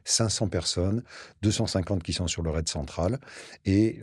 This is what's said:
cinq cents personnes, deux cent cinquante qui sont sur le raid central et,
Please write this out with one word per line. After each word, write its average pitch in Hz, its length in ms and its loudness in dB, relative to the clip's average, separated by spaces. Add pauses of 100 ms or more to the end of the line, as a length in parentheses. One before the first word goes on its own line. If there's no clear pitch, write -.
cinq 113 240 2
cents 107 180 0
personnes, 92 560 0 (380)
deux 104 100 4
cent 107 160 0
cinquante 95 340 0
qui 87 120 -4
sont 87 140 0
sur 82 160 -2
le 82 60 0
raid 80 200 0
central 82 500 -2 (460)
et, 104 380 4